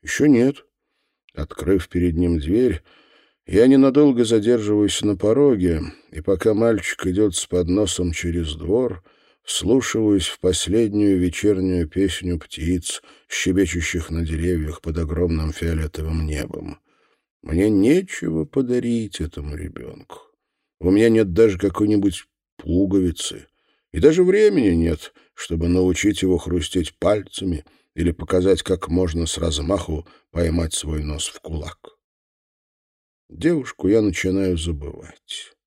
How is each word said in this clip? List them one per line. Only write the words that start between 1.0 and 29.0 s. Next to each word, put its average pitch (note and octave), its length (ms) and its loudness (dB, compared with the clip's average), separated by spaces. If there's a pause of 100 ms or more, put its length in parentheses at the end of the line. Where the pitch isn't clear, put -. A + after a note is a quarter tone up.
Открыв F2 540 -2
перед F2 300 -2
ним E2+ 200 0
дверь, F2+ 460 0 (640)
я A2 220 4
ненадолго C3+ 580 6
задерживаюсь G#2 800 2
на G#2 120 0
пороге, G#2 680 2 (300)
и E2 80 -12
пока G2 340 0
мальчик G#2+ 540 0
идет F#2+ 280 2
с - 100 -6
подносом F2+ 680 0
через E2 440 -4
двор, F#2 480 -2 (400)
вслушиваюсь G#2+ 840 0
в - 120 -12
последнюю G2+ 800 0
вечернюю F2+ 680 0
песню F2+ 520 -2
птиц, - 640 -6 (260)
щебечущих F2 840 -2
на E2 160 -4
деревьях D#2+ 560 -4
под D#2+ 160 -6
огромным D#2+ 540 -2
фиолетовым D#2+ 720 -4
небом. - 540 -8 (600)
Мне F#2 280 0
нечего D#3+ 760 0
подарить A#2+ 760 -2
этому D2 360 -8
ребенку. - 640 -14 (600)
У F2 120 2
меня A2 180 6
нет A2 240 4
даже G#2 240 6
какой-нибудь G2+ 680 0 (320)
пуговицы, F#2 920 -2 (440)
и - 80 -6
даже D#3+ 240 6
времени F#3 460 4
нет, E2 440 0 (200)
чтобы E2 340 -4
научить F#2 540 2
его F#2 160 2
хрустеть E2 600 -4
пальцами F#2+ 680 -2 (300)
или E2+ 160 0
показать, F2+ 520 0
как - 240 -4
можно E2+ 380 -2